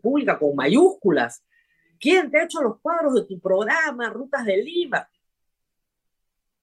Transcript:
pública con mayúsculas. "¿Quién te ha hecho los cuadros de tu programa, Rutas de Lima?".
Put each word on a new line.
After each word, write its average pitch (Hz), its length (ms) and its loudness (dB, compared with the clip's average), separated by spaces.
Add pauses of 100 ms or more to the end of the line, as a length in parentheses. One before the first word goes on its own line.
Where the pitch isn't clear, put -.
pública 254 360 0
con 143 180 0
mayúsculas. 151 880 2 (560)
"¿Quién 330 300 2
te 302 100 2
ha 330 40 2
hecho 330 180 -6
los 240 180 -2
cuadros 320 340 -2
de 220 100 2
tu 190 160 -12
programa, 240 680 -2
Rutas 254 360 -6
de 190 120 0
Lima?". 285 520 -2 (1500)